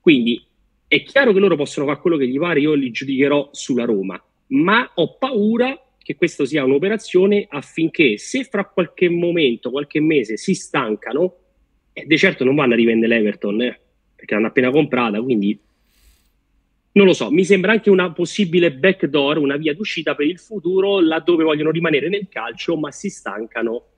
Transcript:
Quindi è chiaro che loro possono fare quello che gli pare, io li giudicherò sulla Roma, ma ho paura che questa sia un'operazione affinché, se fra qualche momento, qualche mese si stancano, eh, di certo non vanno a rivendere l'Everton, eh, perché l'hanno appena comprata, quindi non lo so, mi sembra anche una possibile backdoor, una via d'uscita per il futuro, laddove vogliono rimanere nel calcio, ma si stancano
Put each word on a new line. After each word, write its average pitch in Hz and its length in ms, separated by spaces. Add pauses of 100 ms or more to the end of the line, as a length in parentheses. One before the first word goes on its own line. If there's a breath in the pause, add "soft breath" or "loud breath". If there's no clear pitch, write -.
Quindi 123 440 (440)
è 143 160
chiaro 269 280
che 190 60
loro 196 160
possono 143 320
fare 147 140
quello 170 160
che 139 100
gli 127 120
pare, 165 200
io 151 160
li 135 160
giudicherò 139 600
sulla 117 320
Roma, 95 360 (280)
ma 190 480
ho 220 200
paura 240 600 (260)
che - 120
questa 156 280
sia 143 180
un'operazione 196 840
affinché, 147 720
se 254 260
fra - 220
qualche - 420
momento, 170 600
qualche 147 300
mese 139 360
si - 160
stancano, 135 840 (580)
eh, - 100
di 143 140
certo 180 260
non 131 100
vanno 131 200
a - 20
rivendere 113 400
l'Everton, 104 460
eh, 123 180 (340)
perché - 200
l'hanno 107 140
appena 127 220
comprata, 123 520
quindi 107 360 (1300)
non 202 140
lo 175 80
so, 113 160
mi 170 160
sembra 190 260
anche 220 160
una 180 240
possibile 170 600
backdoor, 147 640
una 139 180
via 147 180
d'uscita 160 400
per 147 120
il 175 120
futuro, 190 640
laddove 160 420
vogliono 156 280
rimanere 160 400
nel 202 180
calcio, 117 480
ma 151 140
si - 180
stancano 113 800 (120)